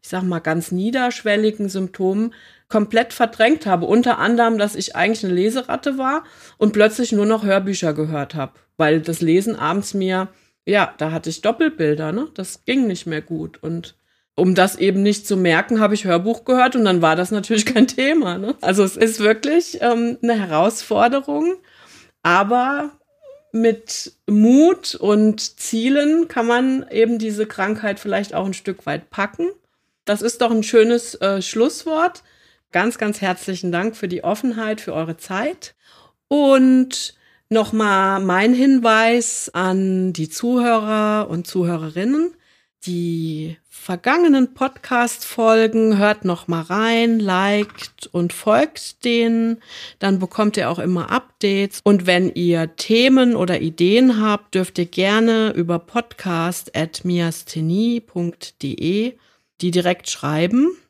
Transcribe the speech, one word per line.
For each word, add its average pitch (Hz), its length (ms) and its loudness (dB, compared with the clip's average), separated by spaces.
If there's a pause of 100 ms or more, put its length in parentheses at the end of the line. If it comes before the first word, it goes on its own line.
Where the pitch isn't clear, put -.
ich - 60 -20
sag 185 140 -6
mal, 180 180 -2
ganz 165 320 -4
niederschwelligen 214 960 -2
Symptomen 190 680 -4 (340)
komplett 220 440 0
verdrängt 240 540 0
habe. 180 200 0
Unter 240 320 2
anderem, 226 400 2
dass 208 160 -2
ich 196 220 -8
eigentlich 208 280 0
eine 185 100 0
Leseratte 247 640 -2
war 269 260 -2 (340)
und 214 140 2
plötzlich 214 400 2
nur 208 140 2
noch 220 180 0
Hörbücher 190 480 0
gehört 151 420 -6
habe, 143 200 -8 (220)
weil 160 240 2
das 165 200 -6
Lesen 185 360 0
abends 180 380 -4
mir, 190 340 -2 (360)
ja, 196 340 0
da 156 140 -4
hatte 165 180 -6
ich - 120 -10
Doppelbilder, 170 680 -2
ne? 240 240 -6
Das - 300 -14
ging 254 240 0
nicht 180 180 -6
mehr 156 160 -6
gut. 160 400 -10
Und 165 320 -10 (420)
um 185 180 4
das 185 220 2
eben 196 260 0
nicht 202 240 0
zu 202 100 -2
merken, 185 440 2
habe 208 140 2
ich 208 100 -6
Hörbuch 185 400 -2
gehört 254 320 2
und 233 80 2
dann 185 180 2
war 160 140 4
das 180 140 -2
natürlich 214 360 0
<laughs> 254 80 -4
kein 247 140 6
Thema, 254 500 0
ne? 208 220 -6
Also 190 240 2
es 190 120 -4
ist 220 220 0
wirklich, 277 600 0
ähm, 233 420 0
eine 233 120 0
Herausforderung, 226 1200 0 (680)
aber 247 680 0 (600)
mit - 600 -2 (140)
Mut 254 680 6
und 214 460 2 (180)
Zielen 294 680 0
kann 233 180 -2
man 262 440 0
eben 226 280 2
diese 214 280 -4
Krankheit 208 520 -4
vielleicht 196 360 -4
auch 180 100 -2
ein 196 80 -4
Stück - 320 -10
weit 151 240 -8
packen. 208 400 -4 (560)
Das 208 160 -2
ist 226 220 -2
doch 233 80 2
ein 220 120 0
schönes, 233 540 2
äh, 196 240 -2
Schlusswort. 311 800 -2 (500)
Ganz, 208 260 -2
ganz 208 240 -4
herzlichen 185 500 -6
Dank 196 240 -4
für 202 120 -8
die 180 140 -6
Offenheit, 214 600 -4
für - 100 -10
eure 160 240 -6
Zeit. 240 580 -8 (540)
Und 262 840 4 (340)
nochmal 208 720 2
mein 190 320 2
Hinweis 233 1000 2
an 185 580 0
die 160 160 -6
Zuhörer 220 1040 0
und 170 160 -6
Zuhörerinnen. 180 880 -2 (500)
Die 165 720 -6 (120)
vergangenen 262 840 0
Podcast-Folgen, 226 1400 0
hört 208 260 0
noch 175 240 -4
mal 165 140 -2
rein, 226 580 0
liked 202 920 -2
und 175 200 -2
folgt - 720 -2
denen. 226 580 0 (360)
Dann 196 200 0
bekommt 208 380 -2
ihr 147 140 0
auch 170 80 -4
immer 175 320 -2
Updates. 196 760 -2
Und 202 220 4
wenn 180 280 2
ihr 170 420 0
Themen 247 600 4
oder 185 240 -2
Ideen 214 600 2
habt, 208 340 -2
dürft 185 240 -2
ihr 175 80 -2
gerne 220 680 2
über 170 260 -2
podcast 175 1000 -6
at 160 280 -6
miasthenie 175 960 -2
punkt - 640 -10
de 196 520 -4 (460)
die 180 100 -2
direkt 180 400 -2
schreiben. 196 680 0 (140)